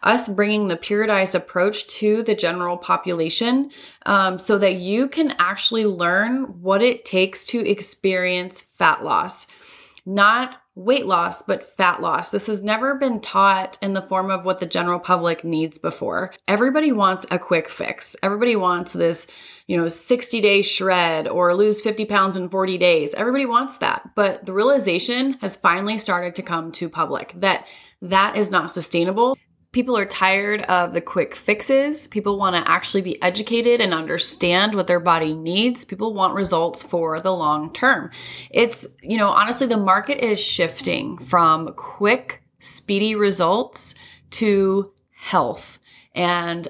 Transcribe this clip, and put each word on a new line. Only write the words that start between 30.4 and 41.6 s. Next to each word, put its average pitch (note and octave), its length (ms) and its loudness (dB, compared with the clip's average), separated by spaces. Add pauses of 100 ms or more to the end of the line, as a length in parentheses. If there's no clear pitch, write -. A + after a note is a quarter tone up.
of F3 280 2
the E3+ 80 -2
quick - 320 -4
fixes. C4+ 720 0
People G3+ 300 -2
wanna F#3 300 2
actually F3 340 2
be F3+ 220 -6
educated A3+ 580 2
and G3 100 2
understand F3 840 0
what F#3 100 0
their F3 140 2
body E3 340 2
needs. F#3+ 500 -2
People G#3 300 -6
want F#3+ 220 0
results E3+ 480 0
for D#3+ 360 -2
the F#3 140 0
long D#3 400 -2
term. B3 380 0 (400)
It's, - 340 2 (160)
you G#3+ 160 -4
know, G#3 120 2
honestly, A#3 360 2
the A3+ 120 2
market G3+ 460 2
is G#3 160 0
shifting E3+ 800 -2
from D#3+ 560 2